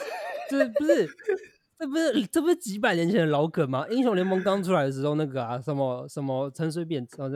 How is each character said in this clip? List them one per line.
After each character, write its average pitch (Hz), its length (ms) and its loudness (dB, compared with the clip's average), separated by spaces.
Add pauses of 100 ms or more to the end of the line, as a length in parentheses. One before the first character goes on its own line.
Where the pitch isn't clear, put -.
(500)
这 277 200 2
不 294 160 -2
是， 311 220 4 (720)
这 320 80 -6
不 277 100 -2
是， 285 300 2
这 - 120 -2
不 302 80 0
是 349 80 4
几 208 220 -6
百 214 160 2
年 170 160 4
前 175 120 4
的 160 40 4
老 151 220 4
梗 160 200 0
吗？ 131 220 -2
英 247 140 2
雄 233 100 4
联 185 140 2
盟 190 160 2
刚 196 180 2
出 180 120 0
来 156 100 4
的 135 80 0
时 135 160 -4
候， 147 80 2
那 156 100 2
个 131 180 -4
啊， 120 160 -4
什 143 160 -4
么， 131 320 -2
什 147 160 -8
么 135 280 -2
陈 160 200 -4
水 170 140 -4
扁， 151 180 -4 (140)
哦， 139 80 -6 (100)